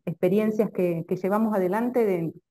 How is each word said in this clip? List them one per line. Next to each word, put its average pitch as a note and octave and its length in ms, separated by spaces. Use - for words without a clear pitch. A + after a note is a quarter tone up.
experiencias G#3 640
que, F3 360
que F#3+ 100
llevamos G#3 380
adelante, A3 500
de, E3+ 260